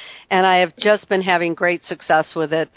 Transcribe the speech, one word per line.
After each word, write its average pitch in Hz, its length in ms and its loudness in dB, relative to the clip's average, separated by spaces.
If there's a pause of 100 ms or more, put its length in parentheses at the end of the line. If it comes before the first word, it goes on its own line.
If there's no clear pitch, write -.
(300)
and 190 160 2
I 185 140 4
have 175 180 0
just 208 280 0
been 190 140 -2
having 175 320 0
great 175 320 -4
success 160 500 -2
with 156 200 -4
it, 160 220 -2